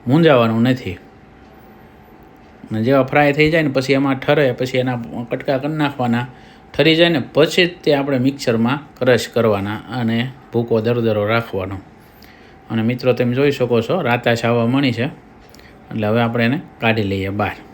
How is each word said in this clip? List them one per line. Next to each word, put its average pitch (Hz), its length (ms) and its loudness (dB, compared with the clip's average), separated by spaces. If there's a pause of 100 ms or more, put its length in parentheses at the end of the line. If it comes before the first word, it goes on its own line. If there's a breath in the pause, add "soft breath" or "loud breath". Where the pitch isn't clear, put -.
મૂંઝાવાનું 123 560 4
નથી. 127 300 0 (1800)
અને 110 120 -2
જેવા 135 200 2
ફ્રાય 143 300 2
થઈ 151 180 2
જાય 165 120 2
ને 147 60 0
પછી 131 240 0
એમાં 135 220 2
ઠરે, 147 380 0
પછી 127 260 -4
એના 127 240 -2 (280)
કટકા 131 280 -2
કરી 143 140 -6
નાખવાના. 127 540 -2 (480 loud breath)
ઠરી 156 220 4
જાય 170 120 6
ને 151 140 0 (120)
પછી 160 320 2
જ 175 160 -8
તે 151 120 2
આપણે 139 240 -2
મિક્સરમાં 127 800 -2
ક્રશ 123 300 2
કરવાના 104 480 0
અને 117 540 -4 (220)
ભૂકો 117 280 0
દરદરો 113 460 0
રાખવાનો. 101 500 -4 (920 loud breath)
અને 113 120 0
મિત્રો, 127 300 0
તમે 123 220 0
જોઈ 139 160 2
શકો 120 300 0
છો, 156 200 -2
રાતાશ 120 440 0
આવવા 117 220 2
મળી 131 260 0
છે, 117 120 -4
એટલે - 1000 -10
હવે 113 140 0
આપણે 117 240 -2
એને 135 160 -2 (200)
કાઢી 110 220 0
લઈએ 98 260 -4
બહાર. 101 280 -4 (180)